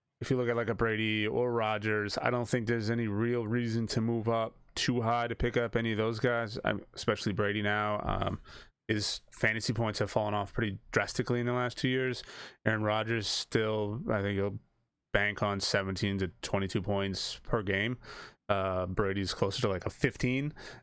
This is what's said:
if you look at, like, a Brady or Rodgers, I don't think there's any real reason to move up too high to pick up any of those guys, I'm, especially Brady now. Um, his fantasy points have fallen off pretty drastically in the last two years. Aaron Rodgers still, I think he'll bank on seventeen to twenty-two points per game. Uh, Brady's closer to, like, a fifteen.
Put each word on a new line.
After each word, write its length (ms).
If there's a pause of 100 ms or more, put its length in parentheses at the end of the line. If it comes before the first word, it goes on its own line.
(220)
if 80
you 80
look 120
at, 60
like, 140
a 60
Brady 520
or 240
Rodgers, 720
I 80
don't 180
think 200
there's 220
any 180
real 400
reason 400
to 140
move 280
up 260 (200)
too 260
high 260
to 80
pick 220
up 180
any 160
of 60
those 220
guys, 440
I'm, 180 (120)
especially 400
Brady 300
now. 400
Um, 360 (480)
his 340 (100)
fantasy 420
points 260
have 100
fallen 240
off 200
pretty 240 (140)
drastically 480
in 60
the 80
last 240
two 120
years. 340 (420)
Aaron 180
Rodgers 440
still, 840
I 120
think 160
he'll 220 (540)
bank 300
on 160
seventeen 600
to 100 (120)
twenty-two 400
points 640
per 200
game. 340 (520)
Uh, 360
Brady's 480
closer 300
to, 40
like, 180
a 40
fifteen. 640 (300)